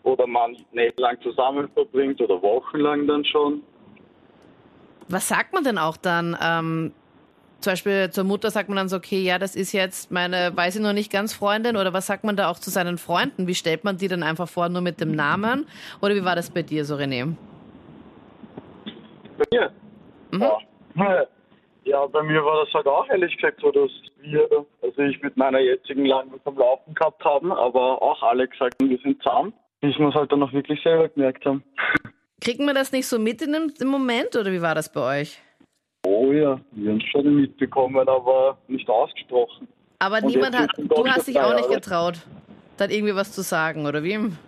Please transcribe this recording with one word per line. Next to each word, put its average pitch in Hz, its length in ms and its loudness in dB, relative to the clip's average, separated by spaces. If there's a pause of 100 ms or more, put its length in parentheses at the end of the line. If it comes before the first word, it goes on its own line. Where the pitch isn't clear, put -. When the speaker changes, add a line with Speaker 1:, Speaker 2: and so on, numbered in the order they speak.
Speaker 1:
Oder 127 220 2
man 120 300 0 (160)
nächtelang 120 500 0
zusammen 135 520 0
verbringt 139 460 0
oder 98 200 2
wochenlang 143 680 0
dann 147 180 0
schon. 147 380 0 (1500)
Speaker 2:
Was 180 200 -4
sagt 202 240 -2
man 359 120 0
denn 226 120 0
auch 160 200 -2
dann? 170 460 -2
Ähm, 165 500 -2 (680)
zum 190 120 -2
Beispiel 190 380 0
zur 190 140 -2
Mutter 202 260 -2
sagt 196 180 -4
man 202 80 -4
dann 190 120 -2
so, 185 80 -4
okay, 190 260 -4
ja, 180 160 0
das 190 180 -6
ist 185 160 -4
jetzt 190 380 -4
meine, 180 440 -2
weiß 180 220 0
ich 214 60 -4
noch 208 100 0
nicht 208 180 -2
ganz, 202 240 -2
Freundin. 220 420 0
Oder 185 160 0
was 190 140 -4
sagt 196 180 -6
man 208 120 0
da 185 120 0
auch 175 100 -4
zu - 120 -10
seinen 175 260 -2
Freunden? 185 520 -2
Wie 180 60 -2
stellt 160 300 -2
man 196 140 -2
die 190 100 -4
dann 180 140 -2
einfach 160 260 -2
vor, 175 200 -2
nur 180 140 -4
mit 175 180 -4
dem 160 120 -2
Namen? 180 540 0 (340)
Oder 202 140 2
wie 190 100 -2
war 180 120 0
das 175 140 -6
bei 170 120 -4
dir 151 220 -4
so, 147 120 -4
René? 139 380 -4 (2000)
Speaker 1:
Bei 440 140 0
mir? 220 180 2 (600)
Speaker 2:
Mhm. 185 120 -2 (540)
Speaker 1:
Ja. 185 300 2 (600)
Ja, 139 200 2
bei 151 160 0
mir 156 200 2
war 156 220 2
das - 80 -6
halt 151 140 0
auch 156 240 2
ehrlich 180 260 0
gesagt - 240 -2
so, 147 100 4
dass 139 200 2 (320)
wir, 151 260 2 (320)
also 127 220 -4
ich 139 200 0
mit 139 140 -6
meiner 131 220 4
jetzigen 131 480 0
lange 131 260 0
was 135 140 -18
am 160 100 -6
Laufen 135 380 2
gehabt - 320 -2
haben, 143 260 2
aber 127 480 2
auch 143 220 2
alle 123 260 2
gesagt - 320 -4
haben, 135 80 4
wir 127 100 2
sind 135 240 -2
zusammen, 131 300 2 (300)
bis 139 160 0
wir 151 100 4
es 135 60 0
halt 147 180 2
dann 143 100 4
auch 127 120 -2
wirklich 143 280 -2
selber 165 280 4
gemerkt 131 340 -2
haben. 139 180 0 (400)
<laughs> - 380 -20
Speaker 2:
Kriegt 240 200 -4
man 285 140 0
das 269 180 0
nicht 262 140 -2
so 240 120 -2
mit 226 240 -2
in 294 100 -2
dem, 311 260 -2
im 262 100 -2
Moment 262 460 0
oder 202 160 0
wie 180 120 -2
war 160 120 0
das 156 160 -4
bei 139 300 -2
euch? - 180 -8 (680)
Speaker 1:
Oh 117 260 2
ja, 143 260 2 (140)
wir 104 200 -4
haben 110 80 0
es - 100 -8
schon 147 260 4
mitbekommen, 135 720 2
aber 131 480 4 (120)
nicht 127 200 -6
ausgesprochen. 123 800 0 (300)
Speaker 2:
Aber 196 180 0
Speaker 1:
Und 214 100 0
Speaker 2:
niemand 254 280 2
Speaker 1:
jetzt 240 160 2
Speaker 2:
hat, - 60 -6
Speaker 1:
sind - 140 -8
wir - 60 4
Speaker 2:
du 226 60 4
Speaker 1:
doch 262 80 2
Speaker 2:
hast - 160 2
Speaker 1:
schon 262 80 -6
Speaker 2:
dich 277 80 4
auch 247 80 4
Speaker 1:
drei 240 60 2
Speaker 2:
nicht 240 140 2
Speaker 1:
Jahre. - 100 4
Speaker 2:
getraut, 175 340 -2 (640)
dann 196 120 -2
irgendwie 208 240 -2
was 196 180 -4
zu 196 100 -8
sagen, 160 440 -2
oder 147 160 -2
wie? 196 160 -2 (300)